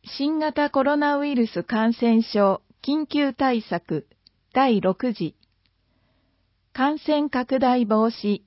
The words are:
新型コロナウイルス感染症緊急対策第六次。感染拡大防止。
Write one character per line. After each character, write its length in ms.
新 220
型 300
コ 140
ロ 140
ナ 200
ウ 100
イ 80
ル 100
ス 180
感 300
染 300
症 380
緊 240
急 280
対 280
策 460
第 280
六 320
次。 220
感 240
染 320
拡 300
大 260
防 240
止。 380